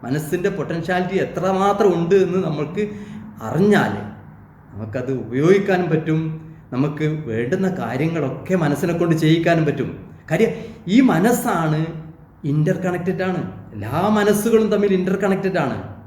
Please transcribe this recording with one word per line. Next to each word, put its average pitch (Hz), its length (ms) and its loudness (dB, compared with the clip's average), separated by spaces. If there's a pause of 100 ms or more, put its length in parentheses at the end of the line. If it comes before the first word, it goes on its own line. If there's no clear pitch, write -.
മനസ്സിൻ്റെ 156 540 -2
പൊട്ടൻഷ്യാലിറ്റി 180 680 -2
എത്രമാത്രം 190 720 2
ഉണ്ട് 170 180 2
എന്ന് 185 320 4
നമ്മൾക്ക് 151 360 -4 (640)
അറിഞ്ഞാൽ 151 460 2 (800)
നമുക്കത് 110 400 -6 (120)
ഉപയോഗിക്കാനും 180 720 2
പറ്റും. 156 260 0 (540)
നമുക്ക് 147 320 -2 (240)
വേണ്ടുന്ന 131 380 -2 (120)
കാര്യങ്ങളൊക്കെ 143 840 -2
മനസ്സിനെ 147 360 0
കൊണ്ട് 170 240 2
ചെയ്യിക്കാനും 165 460 4
പറ്റും. 131 200 -2 (400)
കാര്യം 202 220 2 (360)
ഈ 190 100 4 (140)
മനസ്സാണ് 175 680 2 (720)
ഇന്റർകണക്റ്റഡ് 180 760 0
ആണ്. 180 120 -2 (340)
എല്ലാ 117 280 -4 (160)
മനസ്സുകളും 208 540 4
തമ്മിൽ 202 220 2
ഇന്റർകണക്റ്റഡ് 185 680 0
ആണ്. 113 140 -4 (300)